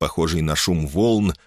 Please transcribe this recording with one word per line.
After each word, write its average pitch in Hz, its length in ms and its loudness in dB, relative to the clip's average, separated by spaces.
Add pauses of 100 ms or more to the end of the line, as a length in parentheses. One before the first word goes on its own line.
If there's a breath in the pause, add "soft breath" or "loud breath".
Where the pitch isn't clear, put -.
похожий 82 380 0
на 78 120 0
шум 80 320 0
волн, 101 460 2 (140 soft breath)